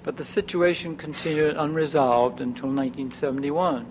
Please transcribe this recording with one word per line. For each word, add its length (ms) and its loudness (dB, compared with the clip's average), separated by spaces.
but 140 -6
the 80 -8
situation 720 0
continued 580 0
unresolved 840 2
until 280 -4
nineteen 420 -2
seventy-one. 800 -2